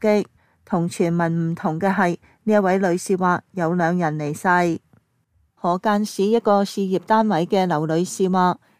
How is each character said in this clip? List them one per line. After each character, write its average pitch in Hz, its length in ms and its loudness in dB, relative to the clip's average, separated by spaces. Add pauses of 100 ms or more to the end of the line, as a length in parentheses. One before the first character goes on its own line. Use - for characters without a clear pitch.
擊。 208 240 2 (400)
同 175 240 -2
傳 170 260 -2
聞 170 140 0
唔 165 260 -2
同 160 240 -4
嘅 190 160 0
係， 180 240 0 (260)
呢 214 100 0
一 208 40 6
位 190 200 2
女 180 180 0
士 185 200 -2
話 180 260 0 (100)
有 170 220 -2
兩 175 240 0
人 156 200 -2
離 147 160 -6
世。 175 460 0 (720)
河 180 280 -2
間 208 200 0
市 202 220 -4
一 226 160 2
個 202 240 2
事 196 160 -6
業 190 200 -2
單 220 280 2
位 175 180 0
嘅 190 200 0
劉 160 200 -2
女 160 180 0
士 185 240 -2
話， 180 300 2 (220)